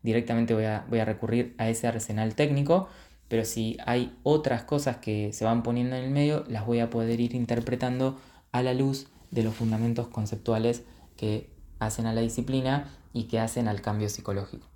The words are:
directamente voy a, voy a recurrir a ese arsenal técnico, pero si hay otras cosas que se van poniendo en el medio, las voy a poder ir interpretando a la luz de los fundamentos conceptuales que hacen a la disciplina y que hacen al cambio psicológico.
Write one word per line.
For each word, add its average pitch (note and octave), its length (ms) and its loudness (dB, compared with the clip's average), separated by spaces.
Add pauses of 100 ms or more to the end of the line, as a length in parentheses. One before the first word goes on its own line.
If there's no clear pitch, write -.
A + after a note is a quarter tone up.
directamente A#2 520 2
voy A2 100 2
a, G#2+ 240 -2
voy A2+ 120 2
a G#2+ 40 2
recurrir A2+ 540 0
a A2+ 100 0
ese A2+ 180 0
arsenal A2 480 -2
técnico, D3 540 2 (400)
pero A2+ 160 2
si A2 400 -2
hay B2 380 0
otras C#3+ 420 2
cosas C#3+ 320 0
que G#2 380 -2
se A2 100 -4
van A#2 180 4
poniendo B2 340 0
en B2+ 80 -4
el C3 60 -2
medio, D3 380 2
las A2 160 -4
voy A#2 160 2
a A2+ 80 2
poder A#2 320 0
ir A#2+ 140 0
interpretando B2 840 0 (360)
a B2 100 2
la B2+ 100 2
luz C3+ 360 0 (220)
de A#2 120 0
los A2 120 0
fundamentos A#2 540 0
conceptuales A2+ 760 0 (320)
que G#2+ 360 -4 (280)
hacen A2 280 -2
a A2+ 80 -2
la A2+ 80 2
disciplina C3 720 -2 (180)
y A#2 120 -2
que A2+ 160 0
hacen A2+ 280 0
al G2+ 120 -2
cambio G#2 280 -2
psicológico. - 680 -6